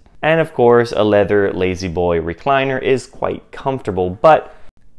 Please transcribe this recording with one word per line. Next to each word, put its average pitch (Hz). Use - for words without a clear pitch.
And 160
of 160
course, 120
a 104
leather 101
La-Z-Boy 90
recliner 135
is 127
quite -
comfortable, 104
but 147